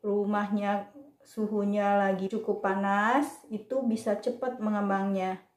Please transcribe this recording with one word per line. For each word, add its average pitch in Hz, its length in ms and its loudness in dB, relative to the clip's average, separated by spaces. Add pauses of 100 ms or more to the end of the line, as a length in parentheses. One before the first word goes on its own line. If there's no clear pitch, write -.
rumahnya 202 880 0 (320)
suhunya 202 720 0
lagi 190 320 2
cukup 208 320 -2
panas, 202 640 2 (220)
itu 220 400 -4
bisa 220 320 0
cepat 247 400 -4
mengembangnya. 196 800 0 (180)